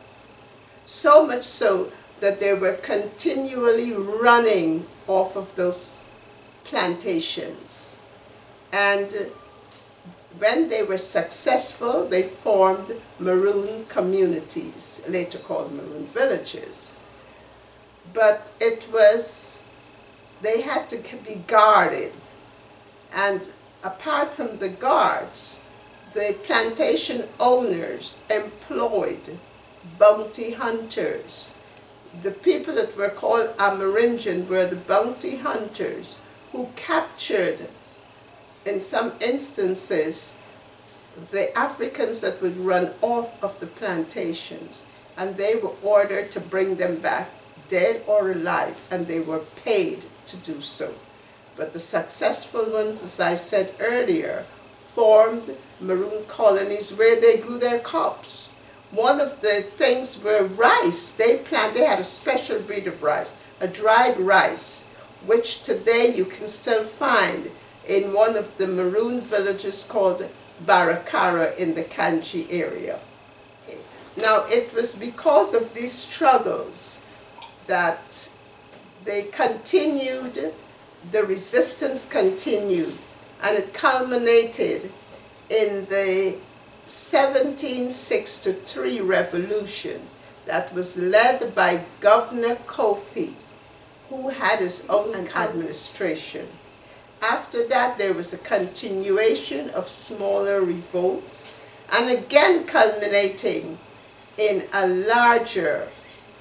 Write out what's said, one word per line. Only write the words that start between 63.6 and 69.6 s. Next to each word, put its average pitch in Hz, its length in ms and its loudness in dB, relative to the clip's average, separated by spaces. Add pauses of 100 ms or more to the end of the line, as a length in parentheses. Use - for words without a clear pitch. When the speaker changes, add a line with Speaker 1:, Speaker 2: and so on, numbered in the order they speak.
Speaker 1:
a 180 80 -2
dried 220 500 4
rice, 185 680 2 (380)
which 233 360 0
today 233 540 2
you 185 80 2
can 208 220 -10
still 220 380 0
find 233 640 0 (360)
in 196 280 0
one 220 200 4
of 202 220 -6
the 190 100 -2
maroon 196 540 0
villages 196 640 -4